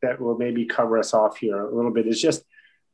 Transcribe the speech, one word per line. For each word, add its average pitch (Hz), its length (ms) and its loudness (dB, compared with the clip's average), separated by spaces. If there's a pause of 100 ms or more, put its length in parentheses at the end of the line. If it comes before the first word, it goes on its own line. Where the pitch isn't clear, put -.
that 127 180 -2
will 117 180 -2
maybe 120 280 -2
cover 113 320 0
us 104 140 0
off 107 260 2
here 101 280 -2
a 113 80 -6
little 117 160 0
bit 113 160 0
is 110 140 0
just, 160 240 0 (500)